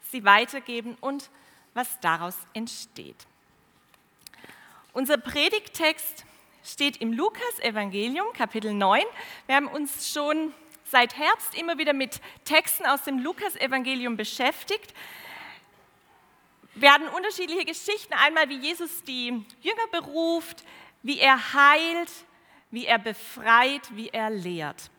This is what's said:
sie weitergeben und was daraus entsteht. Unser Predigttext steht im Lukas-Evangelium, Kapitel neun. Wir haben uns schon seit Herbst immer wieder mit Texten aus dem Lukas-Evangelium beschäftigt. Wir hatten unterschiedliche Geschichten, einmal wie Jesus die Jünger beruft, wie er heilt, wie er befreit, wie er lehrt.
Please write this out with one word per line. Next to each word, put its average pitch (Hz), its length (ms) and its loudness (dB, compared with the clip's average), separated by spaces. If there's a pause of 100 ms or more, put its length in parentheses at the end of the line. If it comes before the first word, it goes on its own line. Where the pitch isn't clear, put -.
(100)
sie 247 140 -10
weitergeben 233 760 2
und 277 300 -8 (440)
was 247 260 -6
daraus 170 360 -2 (160)
entsteht. - 640 -12 (1800)
Unser 269 240 0
Predigttext 320 1080 -2 (400)
steht - 340 -4
im 226 140 -4
Lukas-Evangelium, 254 1200 -4
Kapitel 214 400 -4
neun. 202 300 4 (420)
Wir 254 80 0
haben 277 140 4
uns - 440 -6
schon 302 400 -2 (320)
seit 247 320 2
Herbst 330 400 0
immer 330 220 -4
wieder 294 140 0
mit 269 280 -4 (240)
Texten 320 400 2
aus 277 200 2
dem 269 160 -2
Lukas-Evangelium 262 960 -4
beschäftigt. - 760 -4 (1800)
Wir 277 180 10
hatten 294 160 6
unterschiedliche 359 560 -4
Geschichten, 392 480 -6
einmal 302 360 4
wie 277 100 -8
Jesus 320 460 -8
die 240 400 -6 (180)
Jünger 440 300 -2
beruft, 330 720 -4 (380)
wie 277 180 -4
er 262 340 4
heilt, 320 560 6 (600)
wie 240 160 -8
er 233 120 4
befreit, 233 960 4
wie 220 140 -10
er 220 220 -2
lehrt. 175 680 -6